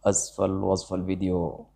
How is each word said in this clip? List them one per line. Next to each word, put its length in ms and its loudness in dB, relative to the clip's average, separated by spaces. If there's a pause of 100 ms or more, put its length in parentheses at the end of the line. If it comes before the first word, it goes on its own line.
أسفل 460 2
وصف 440 0
الفيديو. 800 -2